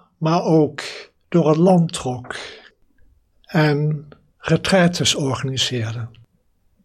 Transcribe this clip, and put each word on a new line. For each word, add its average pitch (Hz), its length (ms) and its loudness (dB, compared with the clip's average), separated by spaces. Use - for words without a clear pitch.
maar 165 240 0
ook 160 400 2
door 156 200 2
het 156 80 4
land 175 360 4
trok - 440 -8
en 151 680 -2
retraites 175 760 0
organiseerde. 123 960 -4